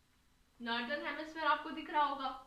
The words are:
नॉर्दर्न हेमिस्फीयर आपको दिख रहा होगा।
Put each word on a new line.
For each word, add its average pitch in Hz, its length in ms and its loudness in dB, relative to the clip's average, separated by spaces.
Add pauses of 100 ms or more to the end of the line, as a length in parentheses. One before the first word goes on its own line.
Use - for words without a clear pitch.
(600)
नॉर्दर्न 240 460 -2
हेमिस्फीयर 311 400 -2
आपको 302 240 4
दिख 311 200 -8
रहा 302 120 4
होगा। 269 260 2 (180)